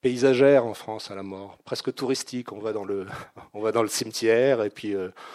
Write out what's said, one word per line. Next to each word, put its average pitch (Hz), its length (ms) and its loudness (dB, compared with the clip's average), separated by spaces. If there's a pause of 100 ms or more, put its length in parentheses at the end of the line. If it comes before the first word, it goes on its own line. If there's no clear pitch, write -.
paysagère 131 640 6
en 113 80 -6
France - 380 -10
à 101 40 -12
la 98 80 -12
mort, 98 420 -14
presque - 300 -6
touristique. 127 580 -4
On 101 60 -12
va 107 140 -6
dans 104 120 -6
le, 98 220 -4 (240)
<laughs> - 240 -20
on 104 60 -10
va 110 100 0
dans 113 120 2
le 107 60 0
cimetière 113 760 2
et 104 60 -2
puis, 104 240 -6
euh, 92 160 -4 (240)